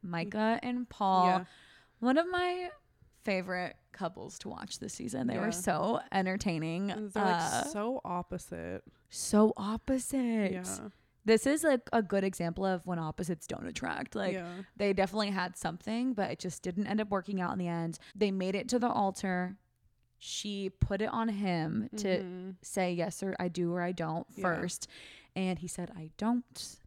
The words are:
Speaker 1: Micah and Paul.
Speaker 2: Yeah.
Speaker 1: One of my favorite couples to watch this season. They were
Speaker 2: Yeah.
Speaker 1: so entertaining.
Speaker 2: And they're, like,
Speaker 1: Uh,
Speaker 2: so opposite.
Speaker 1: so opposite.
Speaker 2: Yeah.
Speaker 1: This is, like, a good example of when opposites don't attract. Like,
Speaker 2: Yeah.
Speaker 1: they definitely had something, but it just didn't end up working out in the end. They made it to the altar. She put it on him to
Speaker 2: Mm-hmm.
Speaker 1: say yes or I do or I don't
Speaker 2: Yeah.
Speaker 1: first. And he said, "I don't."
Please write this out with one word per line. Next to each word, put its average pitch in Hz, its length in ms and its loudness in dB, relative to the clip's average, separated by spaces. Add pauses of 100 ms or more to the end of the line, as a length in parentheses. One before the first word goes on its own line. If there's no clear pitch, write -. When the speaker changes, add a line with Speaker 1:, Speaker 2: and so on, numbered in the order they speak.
Speaker 1:
Micah 202 640 0
and 247 240 -2
Paul. 190 400 4
Speaker 2:
Yeah. 185 160 4 (560)
Speaker 1:
One 254 180 4
of 339 120 6
my 359 400 0 (560)
favorite 185 500 -2 (160)
couples - 480 -8
to - 100 -12
watch - 300 -10
this - 140 -8
season. - 340 -4
They 226 100 0
were 202 80 0
Speaker 2:
Yeah. 220 60 2
Speaker 1:
so 180 480 2 (140)
entertaining. 185 760 0
Speaker 2:
And 208 200 -6
they're, 202 140 0
like, 185 160 4
Speaker 1:
Uh, 165 220 2
Speaker 2:
so 226 420 -2
opposite. 175 760 -6 (260)
Speaker 1:
so 214 480 6
opposite. 226 960 0
Speaker 2:
Yeah. 185 340 -6 (380)
Speaker 1:
This 220 200 8
is, 294 200 4
like, 262 260 4
a 233 100 4
good 196 220 2
example 190 420 0
of 185 200 0
when 180 140 -2
opposites 160 460 -4
don't - 220 -6
attract. - 480 -6
Like, 196 200 0
Speaker 2:
Yeah. 180 280 -8 (140)
Speaker 1:
they 202 160 2
definitely 196 380 2
had 180 260 -2
something, 226 560 -2
but 202 180 0
it - 80 -6
just - 240 -8
didn't 180 240 -2
end 214 140 2
up 214 80 -2
working 196 320 -2
out 175 100 0
in 190 80 -2
the 175 80 0
end. 165 320 -2 (160)
They 196 160 4
made 190 240 0
it 202 140 -2
to 247 100 4
the 240 100 4
altar. 190 680 0 (600)
She 196 520 -4
put 196 320 0
it 220 80 0
on 226 180 0
him 196 680 0
to 208 100 -2 (160)
Speaker 2:
Mm-hmm. 180 280 -8 (100)
Speaker 1:
say 180 320 0
yes 180 280 -2
or 190 160 -2
I - 120 0
do 170 240 0
or 180 80 0
I 175 100 0
don't 165 420 -4
Speaker 2:
Yeah. 196 100 -10
Speaker 1:
first. 180 440 -2 (480)
And 185 240 -2
he 175 80 -8
said, 175 280 -8
"I 160 220 -12
don't." - 680 -2